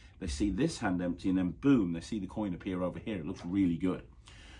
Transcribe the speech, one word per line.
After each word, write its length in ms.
they 80
see 220
this 280
hand 240
empty, 260
and 80
then 140
boom, 420
they 80
see 200
the 80
coin 260
appear 280
over 180
here. 160
It 100
looks 180
really 320
good. 260